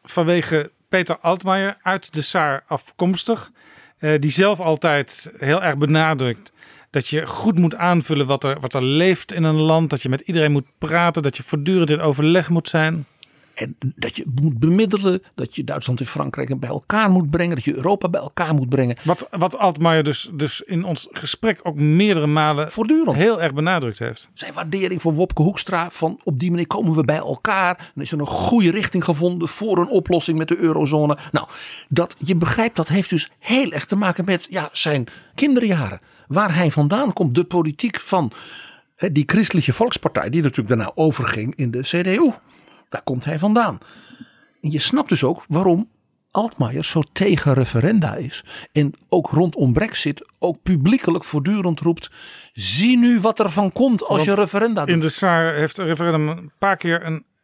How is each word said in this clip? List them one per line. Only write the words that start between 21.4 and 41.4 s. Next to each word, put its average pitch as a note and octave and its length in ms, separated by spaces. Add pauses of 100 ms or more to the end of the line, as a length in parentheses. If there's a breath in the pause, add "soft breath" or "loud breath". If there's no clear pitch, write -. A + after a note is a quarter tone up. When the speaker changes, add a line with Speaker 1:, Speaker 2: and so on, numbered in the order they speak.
Speaker 1:
ook D#3+ 120
meerdere D#3 520
malen D3+ 440
Speaker 2:
Voortdurend. B3 460
Speaker 1:
heel G3+ 240
erg D#3 120
benadrukt D3+ 460
heeft. A2+ 340
Speaker 2:
Zijn - 200
waardering F3 480
voor E3 120
Wopke D#3+ 280
Hoekstra, F3 480
van - 340
op C3+ 160
die F3+ 100
manier E3+ 180
komen E3 260
we D#3 100
bij D3 140
elkaar. F#3 800
Dan C#3 80
is C3+ 80
er D#3 80
een C#3+ 80
goede G#3 440
richting F#3 320
gevonden E3+ 440
voor G#3 300
een F3 120
oplossing E3+ 480
met D#3+ 100
de F3 100
eurozone. D3+ 600 (140 loud breath)
Nou, - 160 (420 loud breath)
dat, E3+ 300
je F3 160
begrijpt, E3+ 400
dat D#3+ 120
heeft F#3 220
dus - 300
heel B3+ 320
erg D3 140
te - 100
maken F#3 300
met, F#3 240
ja, E3 220
zijn C#3+ 360 (280 loud breath)
kinderjaren. G3+ 640 (280 soft breath)
Waar F3 280
hij E3+ 160
vandaan F#3+ 420
komt, C#3 220
de F3 80
politiek E3+ 560
van, D#3+ 320 (640 loud breath)
hè, - 160
die D3 140
Christelijke F3+ 480
Volkspartij, - 560
die D#3+ 120
natuurlijk B2+ 280
daarna A2+ 260
overging C3 600